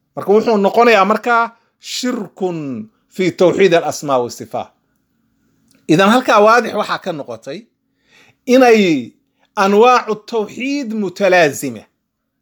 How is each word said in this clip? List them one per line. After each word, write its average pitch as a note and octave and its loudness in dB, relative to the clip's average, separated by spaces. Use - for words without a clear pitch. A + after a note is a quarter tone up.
Marka - -4
wuxuu A3 2
noqonayaa G3+ 2
markaa A3+ -2
shirkun E3+ -8
fi F3+ -4
tawxiid F#3 2
al E3 2
asmaa C#3+ -4
wa A#2+ -6
sifaat. - -12
Idan F#3+ 4
halkaa B3+ 2
waadix A3 2
waxaa F#3+ -6
ka F#3+ -8
noqotay C3+ -14
inay A3 4
anwaacu G#3+ 2
tawxiid A#3 -8
mutalaazima. F3 -2